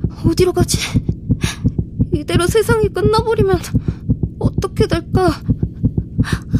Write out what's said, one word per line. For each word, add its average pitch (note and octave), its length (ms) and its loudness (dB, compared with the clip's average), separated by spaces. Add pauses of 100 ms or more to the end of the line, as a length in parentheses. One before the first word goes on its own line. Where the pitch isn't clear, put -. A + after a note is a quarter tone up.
(240)
어디로 F4 280 4
가지? - 260 2 (1400)
이대로 E4+ 320 2
세상이 A4 440 4
끝나버리면 G#4+ 680 2 (800)
어떻게 - 480 0
될까? F#4 440 2 (1300)